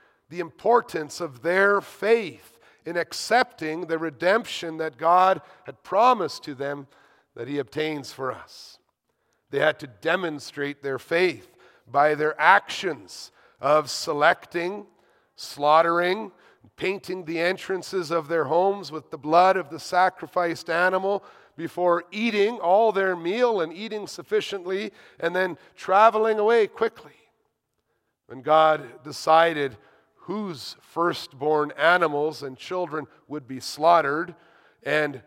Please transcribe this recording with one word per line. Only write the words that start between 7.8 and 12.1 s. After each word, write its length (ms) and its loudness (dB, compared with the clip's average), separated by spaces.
for 220 -6
us. 460 -20
They 100 -4
had 180 -2
to 80 -16
demonstrate 960 -6
their 160 -8
faith 560 -4
by 300 2